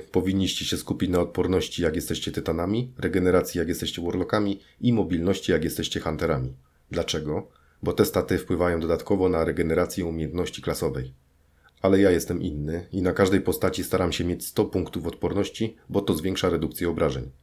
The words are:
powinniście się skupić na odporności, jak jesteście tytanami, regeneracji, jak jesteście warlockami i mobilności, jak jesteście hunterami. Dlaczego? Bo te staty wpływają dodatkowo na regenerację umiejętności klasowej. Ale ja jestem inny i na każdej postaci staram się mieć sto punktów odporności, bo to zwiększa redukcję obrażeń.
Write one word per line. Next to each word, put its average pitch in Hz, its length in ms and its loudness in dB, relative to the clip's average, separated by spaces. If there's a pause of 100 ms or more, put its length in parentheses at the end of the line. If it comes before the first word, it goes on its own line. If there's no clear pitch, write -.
(120)
powinniście 95 540 0
się 92 120 -2
skupić - 320 -2
na 87 100 4
odporności, 87 640 0
jak 80 140 2
jesteście 80 360 -4
tytanami, 90 640 -2
regeneracji, 90 640 2
jak 82 80 0
jesteście 85 340 -4
warlockami 98 580 0 (220)
i 123 120 4
mobilności, 92 580 0
jak 80 120 2
jesteście - 360 -4
hunterami. 76 540 -2 (380)
Dlaczego? 78 560 -4 (360)
Bo 87 100 0
te 104 120 4
staty 92 320 0
wpływają 87 420 0
dodatkowo 87 500 2
na 82 140 2
regenerację 82 600 0
umiejętności 82 560 -4
klasowej. 69 520 -4 (680)
Ale 95 180 6
ja 98 120 8
jestem 85 300 0
inny 80 500 -4
i 92 100 -2
na 90 120 2
każdej 95 280 4
postaci - 420 0
staram 90 280 0
się 85 120 -2
mieć 87 240 -2
sto 110 180 0
punktów 85 420 -4
odporności, 95 680 -4 (120)
bo 101 120 0
to 101 120 2
zwiększa 90 360 0
redukcję 85 400 -2
obrażeń. 71 420 0 (120)